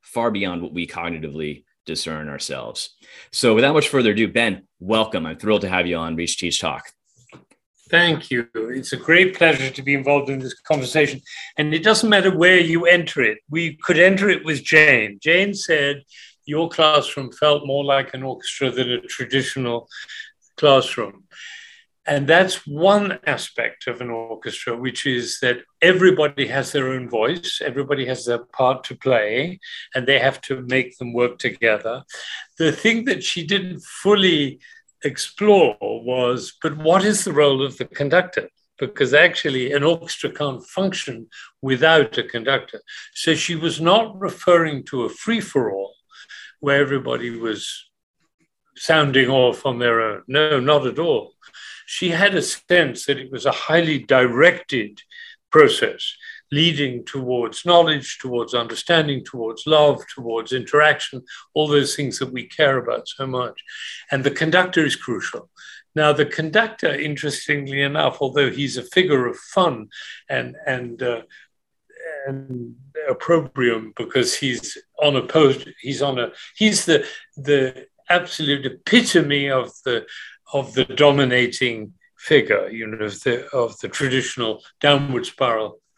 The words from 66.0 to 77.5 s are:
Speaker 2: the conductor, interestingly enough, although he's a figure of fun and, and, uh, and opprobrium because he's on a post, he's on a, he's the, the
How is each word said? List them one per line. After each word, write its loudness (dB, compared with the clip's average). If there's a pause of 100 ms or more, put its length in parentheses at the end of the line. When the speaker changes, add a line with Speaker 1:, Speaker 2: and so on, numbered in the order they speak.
Speaker 2:
the 2
conductor, -2
interestingly -4
enough, 0
although 0
he's -6
a -8
figure 2
of -6
fun -2 (420)
and, -6 (120)
and, -6
uh, -2 (1080)
and -10 (340)
opprobrium -2
because -2
he's -6 (240)
on 2
a 0
post, 2 (140)
he's -8
on -2
a, -4 (240)
he's 2
the, 4 (320)
the 0 (220)